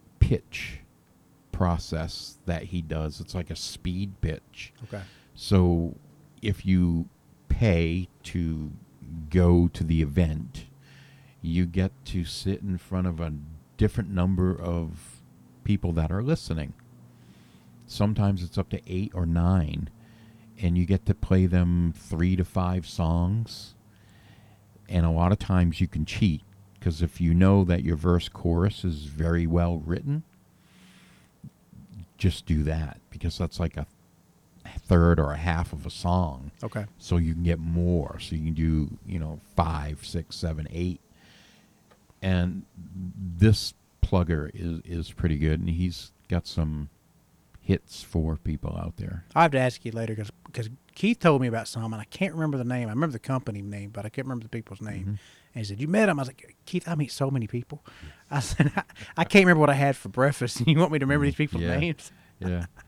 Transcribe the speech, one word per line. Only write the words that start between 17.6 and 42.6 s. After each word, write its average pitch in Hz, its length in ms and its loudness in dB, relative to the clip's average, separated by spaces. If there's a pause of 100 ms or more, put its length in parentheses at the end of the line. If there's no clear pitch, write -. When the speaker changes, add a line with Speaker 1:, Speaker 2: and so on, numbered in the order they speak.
Speaker 1:
Sometimes 101 560 2
it's - 140 -6
up 95 120 -2
to - 180 -6
eight 92 280 -4
or 90 100 -2
nine, 82 640 2 (720)
and 87 160 2
you 87 80 2
get 95 220 2
to 101 80 2
play 92 300 2
them 87 520 2
three 90 380 0
to 90 100 0
five 90 420 -2
songs. 87 840 -2 (1160)
And 85 180 2
a 82 60 4
lot 85 200 2
of 104 80 4
times 90 420 2
you 87 60 4
can 78 180 -4
cheat, 82 380 2 (360)
'cause 82 220 -2
if - 180 -2
you 82 140 4
know 95 300 8
that 85 200 2
your 80 120 0
verse 87 340 2
chorus 85 560 0
is 76 200 -4
very 82 420 0
well 85 320 2
written, 139 440 -4 (1900)
just - 280 0
do 76 180 0
that, 78 360 -4 (100)
because - 280 -6
that's 85 220 -4
like 82 180 -4
a 76 100 -8 (920)
third 85 420 6
or 71 120 0
a 73 60 -6
half 82 360 -2
of 78 120 -12
a 87 40 -8
song. 80 600 -2 (120)
Speaker 2:
Okay. 107 220 -8 (120)
Speaker 1:
So - 200 -2
you 80 160 2
can 85 100 -2
get 85 160 2
more. 85 600 0
So - 160 -6
you 78 100 -2
can 80 80 -2
do, 78 520 0
you 90 140 -6
know, 78 200 -8 (160)
five, 76 500 -2
six, - 300 -8
seven, 78 340 -4
eight. 87 300 -4 (1200)
And 92 420 0 (760)